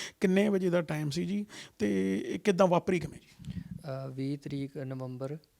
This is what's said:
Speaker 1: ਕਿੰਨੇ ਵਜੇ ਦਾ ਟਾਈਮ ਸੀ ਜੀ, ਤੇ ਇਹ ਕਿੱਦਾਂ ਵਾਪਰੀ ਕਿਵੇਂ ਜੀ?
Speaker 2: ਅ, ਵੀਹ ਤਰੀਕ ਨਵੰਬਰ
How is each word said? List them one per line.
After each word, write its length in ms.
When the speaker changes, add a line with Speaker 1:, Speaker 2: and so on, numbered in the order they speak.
Speaker 1:
ਕਿੰਨੇ 280
ਵਜੇ 220
ਦਾ 120
ਟਾਈਮ 280
ਸੀ 160
ਜੀ, 200
ਤੇ 480
ਇਹ 120
ਕਿੱਦਾਂ 280
ਵਾਪਰੀ 340
ਕਿਵੇਂ 180
ਜੀ? 420
Speaker 2:
ਅ, 480
ਵੀਹ 300
ਤਰੀਕ 380
ਨਵੰਬਰ 640